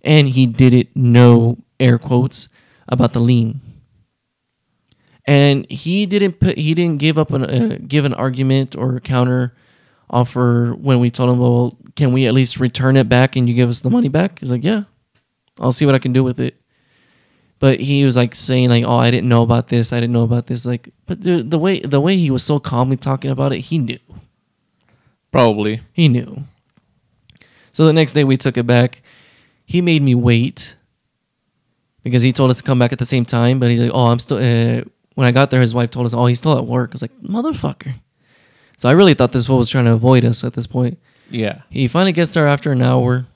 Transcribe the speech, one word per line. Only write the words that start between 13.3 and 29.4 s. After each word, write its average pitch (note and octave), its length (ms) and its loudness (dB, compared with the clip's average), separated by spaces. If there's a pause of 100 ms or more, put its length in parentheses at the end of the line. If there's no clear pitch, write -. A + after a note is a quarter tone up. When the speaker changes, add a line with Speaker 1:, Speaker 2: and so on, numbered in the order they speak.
Speaker 1:
and B2 140 0
you A#2 80 -2
give B2 120 2
us A#2+ 120 -6
the B2+ 100 -2
money A#3+ 180 0
back?" E3+ 300 -2
He's B2+ 140 -6
like, A#2+ 100 -4
"Yeah, G3+ 220 -2 (760)
I'll B2+ 140 -2
see D3+ 120 -2
what C#3 120 4
I - 20 0
can B2+ 140 -4
do C3 100 2
with B2+ 160 -4
it." B2 220 -8 (1000)
But - 220 2
he C#3 240 0
was, B2+ 100 2
like, B2 220 0
saying, B2+ 320 0
like, A#2+ 160 2
"Oh, B2 140 0
I A#2+ 120 2
didn't A#2+ 180 -2
know A#2 140 4
about A#2 240 0
this. A#2 260 -2
I A#2+ 60 -4
didn't A#2+ 140 -2
know A#2 100 0
about A#2 240 -2
this." B2 180 -8
Like, B2 260 -8 (160)
but F#3 180 -10
the, F3 180 0
the D3+ 160 -4
way, F#3 220 -2
the C#3 200 0
way F#3 160 0
he E3 140 0
was B2+ 140 -2
so D3 160 -2
calmly B2+ 360 -2
talking C3+ 360 -6
about C#3 200 -2
it, - 100 -8
he E3 160 -4
knew. B2 200 -6 (1300)
Speaker 2:
Probably. A2 480 0 (120)
Speaker 1:
He E3+ 140 2
knew. B2+ 380 -2 (1300)
So D#3 120 0
the D#3 80 4
next D#3 200 0
day D3+ 100 0
we C3+ 140 2
took C3 200 -4
it B2 80 -2
back. A#2+ 380 0 (600)